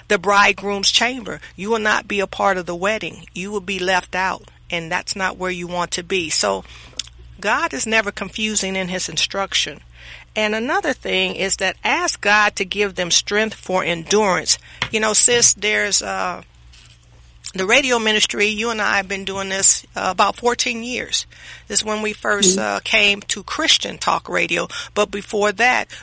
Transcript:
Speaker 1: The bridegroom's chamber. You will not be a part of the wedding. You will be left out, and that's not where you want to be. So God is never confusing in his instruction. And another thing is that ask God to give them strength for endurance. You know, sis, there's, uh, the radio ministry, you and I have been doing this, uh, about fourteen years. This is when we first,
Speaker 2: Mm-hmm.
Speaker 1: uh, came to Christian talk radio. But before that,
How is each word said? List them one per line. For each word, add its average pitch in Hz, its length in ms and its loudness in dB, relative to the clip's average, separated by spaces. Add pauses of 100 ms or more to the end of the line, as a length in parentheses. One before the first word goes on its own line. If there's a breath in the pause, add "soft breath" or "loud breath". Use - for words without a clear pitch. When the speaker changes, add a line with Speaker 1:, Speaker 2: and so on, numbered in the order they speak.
Speaker 1:
The 208 100 4
bridegroom's 202 720 2
chamber. 226 480 -2 (160 loud breath)
You 190 140 -8
will 226 100 2
not 214 280 0
be 202 120 -2
a 190 80 0
part 196 300 2
of 175 80 -6
the 175 100 -6
wedding. 185 580 -4
You 190 180 -8
will 208 100 -4
be 185 180 -6
left 180 340 0
out, 185 300 -2 (260)
and 165 220 -4
that's - 240 -4
not 190 220 -2
where 185 140 -4
you 175 140 -6
want 175 260 -2
to 180 120 -2
be. 170 260 -2
So - 340 0 (760 loud breath)
God 269 340 0
is 254 140 -4
never 214 240 2
confusing 202 640 -2
in 185 140 -2
his 185 200 -4
instruction. 165 680 -4 (560 loud breath)
And 214 180 0
another 269 400 0
thing 185 420 -2
is 190 220 -2
that 185 260 -2
ask 311 380 0
God 208 360 4
to 196 80 -2
give 190 300 -2
them 180 160 -2
strength 214 440 0
for 185 280 -2
endurance. 170 760 2 (340 loud breath)
You 220 80 0
know, 214 140 0
sis, 240 420 6
there's, 208 480 0
uh, 190 400 -4 (1120)
the 185 100 -2
radio 254 320 4
ministry, 214 480 2
you 214 240 0
and 220 100 -2
I 208 180 2
have 190 100 -2
been 196 180 -6
doing 190 240 -4
this, 190 340 4 (120)
uh, 190 160 -2
about 202 240 2
fourteen 240 480 -2
years. - 420 -4 (420 loud breath)
This 208 120 2
is - 60 0
when 214 180 -2
we 214 100 -2
first, 208 460 2
Speaker 2:
Mm-hmm. 208 180 0
Speaker 1:
uh, - 40 0
came 208 400 2
to - 220 -4
Christian - 540 0
talk 165 320 -2
radio. 175 380 0 (260 loud breath)
But 208 160 0
before 208 440 0
that, 233 340 2 (160 loud breath)